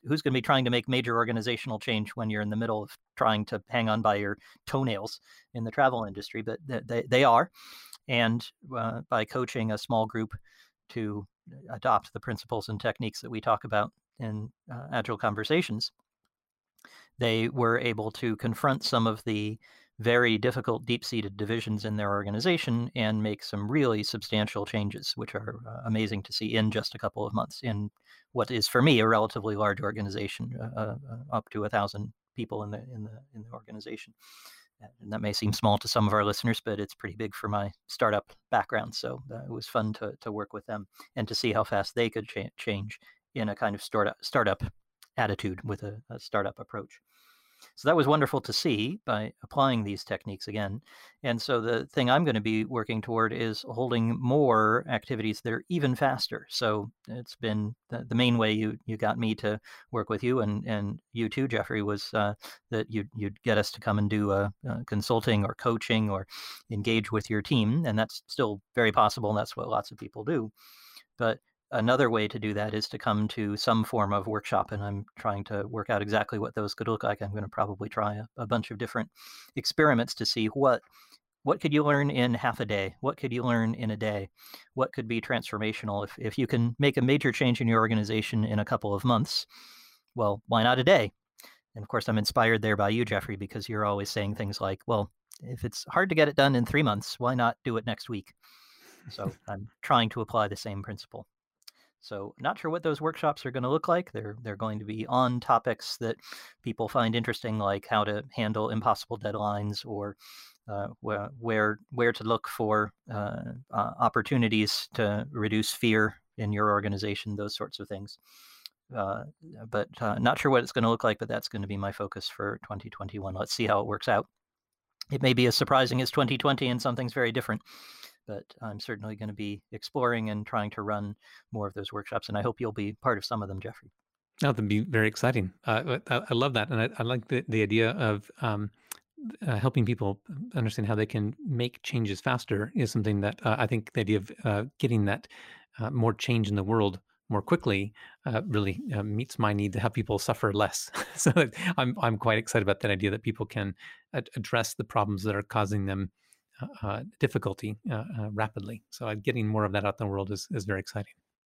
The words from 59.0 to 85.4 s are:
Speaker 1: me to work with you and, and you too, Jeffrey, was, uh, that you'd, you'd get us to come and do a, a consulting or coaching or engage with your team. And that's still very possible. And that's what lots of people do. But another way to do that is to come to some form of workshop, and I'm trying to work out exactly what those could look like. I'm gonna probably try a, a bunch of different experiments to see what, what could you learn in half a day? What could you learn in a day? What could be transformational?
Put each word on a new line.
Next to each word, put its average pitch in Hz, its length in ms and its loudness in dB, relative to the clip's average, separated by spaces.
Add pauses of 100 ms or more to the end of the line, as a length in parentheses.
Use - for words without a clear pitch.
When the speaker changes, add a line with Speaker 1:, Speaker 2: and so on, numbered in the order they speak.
Speaker 1:
me 110 180 2
to 107 220 -2 (320)
work 113 200 -4
with 107 120 -2
you 127 180 2
and, 104 260 0
and 104 320 -4 (160)
you 113 160 -2
too, 135 180 -2
Jeffrey, 110 340 -2
was, 101 300 -4
uh, 104 220 2 (360)
that 110 200 -2
you'd, 107 260 -4
you'd 101 260 -6
get 113 140 2
us 104 160 2
to - 80 -14
come 104 180 2
and 104 120 2
do 104 220 2
a, 101 200 2 (160)
a 117 160 -6
consulting 107 580 2
or - 120 -2
coaching 110 560 2
or 98 160 -4 (440)
engage 110 400 0
with 107 200 -2
your 107 100 2
team. 127 460 2
And 110 120 2
that's 110 280 -2
still 104 340 -2 (140)
very 113 180 6
possible. 107 380 4
And 104 80 2
that's - 180 -4
what 120 140 -6
lots 110 200 -2
of 113 60 -18
people 110 280 -12
do. 120 280 -2 (640)
But 113 220 0 (340)
another 123 360 4
way 107 200 2
to 110 100 -6
do 104 160 -2
that 107 200 -2
is 107 140 -2
to - 80 -10
come 107 300 2
to 104 300 -2
some 110 260 4
form 104 300 0
of 101 160 0
workshop, 110 420 0
and 104 100 -6
I'm 101 240 -6 (140)
trying 101 260 -2
to 101 220 -4
work 110 240 -6
out 107 100 2
exactly 104 380 0
what - 160 -4
those 104 200 -4
could 110 120 -6
look 113 160 0
like. 107 180 -2
I'm 101 140 -6
gonna 104 140 -6
probably 101 400 -4
try 104 260 -2
a, 107 100 -8 (120)
a 120 100 -6
bunch 110 240 -2
of 107 80 -8
different 113 320 -4 (460)
experiments 135 580 4
to 113 100 -4
see 110 220 0
what, 131 340 4 (640)
what - 180 0
could 147 120 0
you 147 100 6
learn 143 260 4
in 123 260 2
half 117 260 0
a 113 40 0
day? 98 360 -2
What 139 160 -2
could 127 160 -4
you 120 100 -2
learn 117 320 2
in 110 160 -4
a 107 60 -4
day? 104 320 -2 (460)
What 131 180 0
could 117 160 -6
be 113 120 0
transformational? 107 840 -4